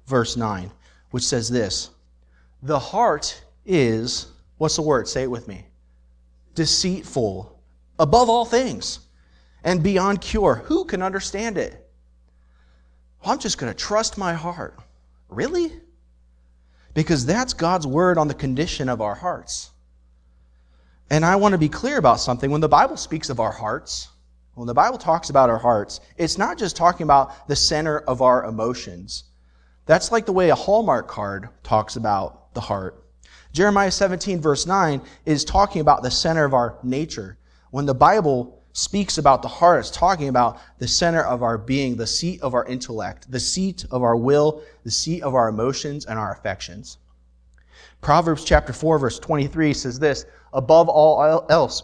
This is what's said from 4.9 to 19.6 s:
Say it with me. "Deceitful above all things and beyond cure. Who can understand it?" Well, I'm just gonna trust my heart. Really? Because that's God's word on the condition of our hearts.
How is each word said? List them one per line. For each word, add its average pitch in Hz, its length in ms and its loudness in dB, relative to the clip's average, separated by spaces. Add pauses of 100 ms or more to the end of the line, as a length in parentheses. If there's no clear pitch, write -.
Say 131 140 -4
it 131 100 -4
with 117 160 -10
me. 95 200 -18 (880)
"Deceitful 135 1040 -4 (400)
above 220 280 6
all 233 180 2
things 233 560 -2 (640)
and 170 200 0
beyond 196 360 2
cure. 160 460 0
Who 349 200 0
can 185 180 -4
understand 190 560 -6
it?" - 260 -8 (1400)
Well, 202 120 0
I'm - 60 -6
just - 180 -6
gonna 117 160 -6
trust - 440 -4
my 185 160 -2
heart. 170 460 -10 (480)
Really? 311 460 -4 (1200)
Because 156 320 0
that's 233 260 -2
God's 170 340 -2
word 170 320 2
on 151 120 2
the 139 40 -6
condition 139 540 -4
of 120 140 -4
our 104 140 -4
hearts. - 560 -10 (1400)